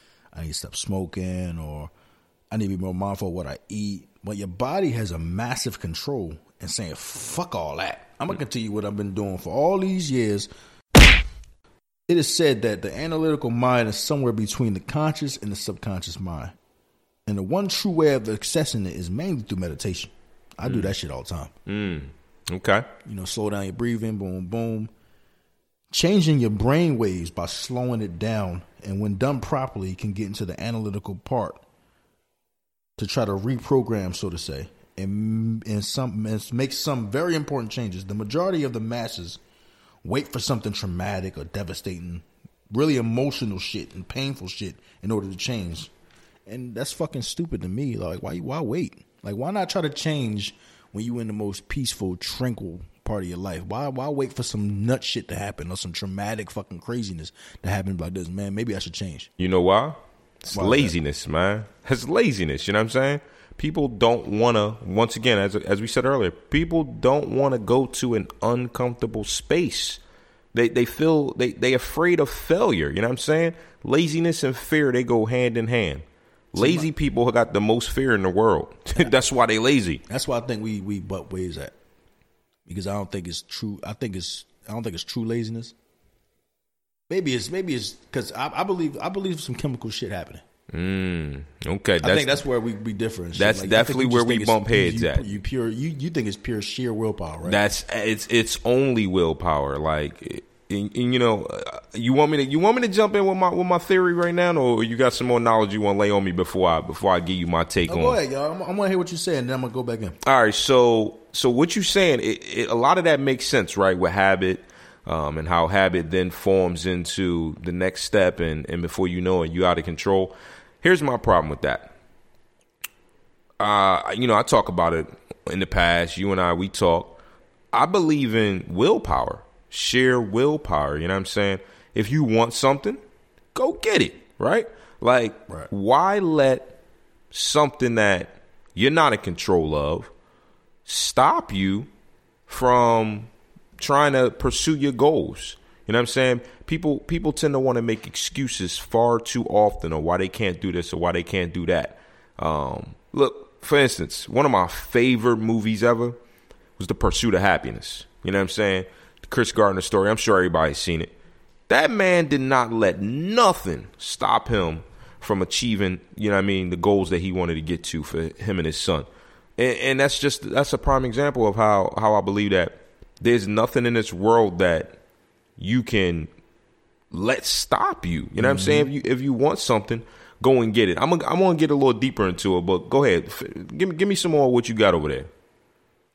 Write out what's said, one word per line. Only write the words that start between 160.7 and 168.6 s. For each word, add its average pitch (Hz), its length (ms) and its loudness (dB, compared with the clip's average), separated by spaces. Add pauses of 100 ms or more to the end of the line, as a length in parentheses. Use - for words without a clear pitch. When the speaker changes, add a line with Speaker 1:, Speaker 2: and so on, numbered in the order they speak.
Speaker 2:
seen 82 240 -2
it. - 100 -8 (560)
That 277 240 4
man 180 360 4
did 139 140 2
not 131 320 2
let 98 280 2
nothing 151 880 0 (100)
stop - 500 -2
him 85 360 -2 (360)
from 98 220 -2
achieving, 95 580 -2 (160)
you 107 140 -2
know 101 60 2
what 98 80 2
I 98 40 0
mean, 95 220 0
the 90 80 -2
goals 95 340 2
that 87 80 0
he 92 120 -4
wanted 87 240 -2
to 80 60 -4
get 80 240 -4
to 80 180 -6
for - 200 -6
him 95 360 -6
and 80 60 -2